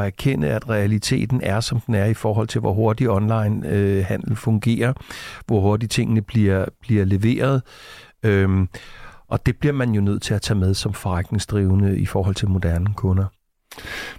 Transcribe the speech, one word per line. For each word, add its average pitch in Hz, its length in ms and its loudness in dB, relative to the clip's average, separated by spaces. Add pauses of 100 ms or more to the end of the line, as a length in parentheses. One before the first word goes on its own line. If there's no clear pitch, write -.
erkende, 131 420 -2
at 110 200 -4
realiteten 110 720 0
er, 101 180 0
som 120 200 -4
den 117 140 -2
er 98 100 2
i 110 100 2
forhold 110 340 -2
til, 113 120 -2
hvor 110 120 0
hurtigt 110 380 2
online, 107 580 0
øh, 98 360 2
handel 101 320 -4
fungerer, 113 560 0 (540)
hvor 107 140 2
hurtigt 107 320 0
tingene 110 300 0
bliver, 95 420 2 (160)
bliver 104 240 2
leveret. 113 580 2 (600)
Øhm, 95 460 4 (600)
og - 180 -2
det 127 100 0
bliver 147 160 0
man 123 220 0
jo 104 60 2
nødt 101 220 0
til - 120 -2
at 101 80 -2
tage 107 160 0
med 95 160 2
som 104 180 -4
forretningsdrivende 98 1040 0
i 92 80 0
forhold 95 280 0
til 104 140 -2
moderne 92 460 0
kunder. 95 300 0 (960)